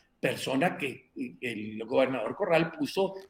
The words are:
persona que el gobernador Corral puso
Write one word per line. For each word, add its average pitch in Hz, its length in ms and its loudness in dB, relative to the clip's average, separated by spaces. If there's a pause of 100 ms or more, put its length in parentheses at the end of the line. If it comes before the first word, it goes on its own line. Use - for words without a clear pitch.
(200)
persona 139 560 0
que - 360 -8 (280)
el 110 460 -6
gobernador 127 500 2
Corral 165 360 2
puso 180 420 0 (160)